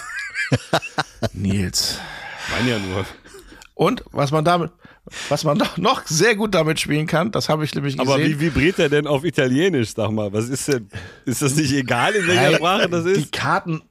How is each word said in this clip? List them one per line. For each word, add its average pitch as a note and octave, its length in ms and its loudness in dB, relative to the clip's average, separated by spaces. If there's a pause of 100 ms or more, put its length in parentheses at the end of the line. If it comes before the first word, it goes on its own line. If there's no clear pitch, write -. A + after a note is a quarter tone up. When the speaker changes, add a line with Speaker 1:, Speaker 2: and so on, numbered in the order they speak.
(640)
Speaker 1:
<laughs> - 720 -4
Speaker 2:
Nils. G2 680 -2 (520)
Speaker 1:
Mein A2 160 0
ja A2+ 120 0
nur. F#2+ 260 -4 (680)
Speaker 2:
Und G#3+ 380 0
was C#3 200 0
man D#3 140 2
damit, E3+ 260 2 (560)
was D3 160 -2
man D3+ 140 2
noch, A#3+ 200 0
noch G3+ 280 0
sehr F#3 300 2
gut G#3 180 -2
damit D#3+ 260 2
spielen D3+ 280 -2
kann, F3 240 0
das - 180 -2
habe D#3 160 0
ich - 100 -6
nämlich C#3 240 -2
Speaker 1:
Aber C3+ 180 2
Speaker 2:
gesehen. D#3 220 0
Speaker 1:
wie D#3 60 0
vibriert D#3 320 2
der E3+ 120 4
denn D3 180 2
auf C#3+ 180 0
Italienisch, C#3 680 2
sag G#2+ 160 0
mal? G#2+ 200 -2
Was A2 180 -2
ist C3+ 200 -6
denn, A#2+ 180 0 (380)
ist A#2+ 160 -2
das C#3+ 140 2
nicht D3 180 2
egal, C3 420 2
in F#3+ 120 0
welcher F3 160 4
Speaker 2:
Nein, D3+ 120 4
Speaker 1:
Sprache F3 340 2
das E3+ 160 -2
ist? F#3+ 120 2
Speaker 2:
die C#3 140 -4
Karten, D#3+ 600 -2